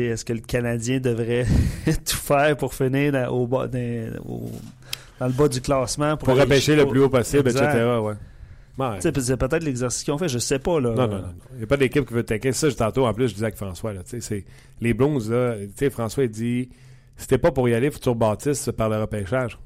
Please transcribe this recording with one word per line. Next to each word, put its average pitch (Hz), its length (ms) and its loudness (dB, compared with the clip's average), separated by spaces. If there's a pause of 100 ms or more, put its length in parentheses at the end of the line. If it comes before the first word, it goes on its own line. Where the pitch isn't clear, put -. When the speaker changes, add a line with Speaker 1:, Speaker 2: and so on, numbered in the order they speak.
Speaker 1:
est-ce 113 180 -4
que - 100 -6
le 113 60 -4
Canadien 120 600 -2
devrait 120 440 0 (240)
<laughs> - 160 -6
tout - 300 0
faire 147 400 4
pour 135 180 -2
finir 139 380 2
dans, 127 160 0
au 123 180 0
bas, 123 220 0
dans, 120 460 -6 (120)
au, - 240 -8 (680)
dans 127 80 -2
le 127 60 -2
bas 147 160 4
du 127 100 -2
classement 143 560 0
pour - 140 -4
Speaker 2:
Pour 127 60 4
Speaker 1:
aller 139 80 6
Speaker 2:
repêcher 139 340 4
le 143 60 8
Speaker 1:
au 143 40 6
Speaker 2:
plus 135 140 4
haut 135 80 6
possible, 131 400 2
Speaker 1:
Exact. 139 200 2
Speaker 2:
et 147 40 2
cetera, 117 280 2
ouais. 107 120 -2 (640)
Ouais. 127 220 -2
Speaker 1:
Tu 160 120 0
sais, 139 100 -2
c'est 127 160 0
peut-être 160 260 0
l'exercice 127 400 -4
qu'ils 147 100 -2
ont 143 40 -2
fait, 170 120 -2
je 123 100 -2
sais 135 200 0
pas, 170 200 0
là. 120 120 0
Speaker 2:
Non, 113 40 -2
non, 123 120 2
non, 101 160 -4
non. 87 100 -12 (200)
Il 127 40 -16
n'y 110 80 -10
a - 20 -8
pas 139 100 2
d'équipe 139 300 2
qui 113 60 -8
veut 117 100 0
tanker. 120 300 -2
Ça, 151 160 0
je, 113 60 0
tantôt, 123 300 0
en 107 80 2
plus, 120 140 0
je 104 60 -4
disais 104 140 -4
avec 101 100 -6
François, 101 360 -8
là, 92 80 -10
tu - 100 -18
sais, 117 100 -8
c'est, 104 240 -8 (340)
les 117 140 0
Blues, 123 360 2
là, 120 280 0
tu 101 180 -10
sais, 139 160 0
François, 120 320 -2
il 117 80 0
dit, « 120 380 -2 (480)
Si - 100 -14
t'es 131 100 4
pas 170 140 4
pour 127 180 2
y 117 60 4
aller, 139 160 2
faut - 80 -16
que - 40 -16
tu 131 60 2
rebâtisses 117 680 0
par 110 140 0
le 107 100 0
repêchage. » 107 680 -4